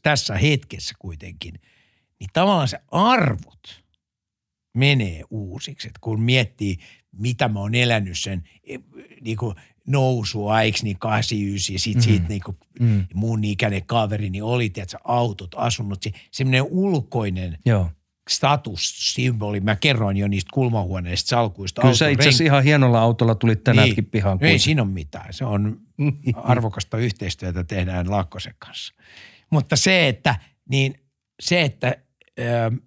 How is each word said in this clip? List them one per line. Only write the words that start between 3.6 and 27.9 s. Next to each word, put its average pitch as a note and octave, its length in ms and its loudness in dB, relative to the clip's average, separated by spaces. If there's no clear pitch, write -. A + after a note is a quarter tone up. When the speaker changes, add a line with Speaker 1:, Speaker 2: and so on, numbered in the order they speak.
Speaker 1:
menee A#2 560 2
uusiksi. A2 580 -12
Et A2 120 -20
kun A2 220 -4
miettii, A2 560 0
mitä A#2+ 360 -2
mä G#2 120 -4
oon G#2 140 -4
elänyt A2+ 440 0
sen, F#2 240 -6
e, C3 120 -14
niinku A2 340 -4
nousua, A2+ 760 0
eiks A2 200 0
niin, G#2 160 -4
kahdeksankymmentäyhdeksän, G2+ 760 -2
ja F2+ 40 -4
sit G#2+ 180 -2
Speaker 2:
Mhm. A#2+ 80 4
Speaker 1:
siitä F#2+ 240 4
niinku G2 280 -6
Speaker 2:
Mm. G#2 340 2
Speaker 1:
mun G#2+ 300 -2
ikäinen G2+ 420 -2
kaveri, G#2+ 440 -2
niin G2 140 -6
oli, A#2+ 260 -2
tiedätkö, F2+ 340 -12
autot, A2+ 520 -2
asunnot, G#2+ 460 -4
se, G#2 80 -8
semmonen C3 320 0
ulkoinen A#2 1040 -2
Speaker 2:
Joo. G2 240 2
Speaker 1:
statussymboli. A2+ 1300 -2
Mä G#2 160 0
kerroin A2 400 2
jo G2+ 120 0
niistä G2 260 -2
kulmahuoneista, F#2 760 -2
salkuista, G#2 540 -2
Speaker 2:
Kyllä C3 120 8
sä D3+ 140 4
itse C#3 140 2
asiassa D3+ 220 4
Speaker 1:
autorenk- - 20 4
Speaker 2:
ihan C#3 180 6
hienolla C3 360 6
autolla A#2 340 4
tulit A2 300 2
tänäänkin A2 320 6
Speaker 1:
Niin. G#2+ 140 -2
Speaker 2:
pihaan G2 240 0
Speaker 1:
Ei F#2 40 -2
Speaker 2:
kuitenkin. D#3 220 4
Speaker 1:
siinä D3+ 220 2
ole G2+ 80 -2
mitään. D#2+ 440 -10
Se - 100 -8
on G#2 360 -2
Speaker 2:
<laughs> C#3 380 -2
Speaker 1:
arvokasta A2+ 640 -2
yhteistyötä F#2 640 -4
tehdään F2+ 460 -4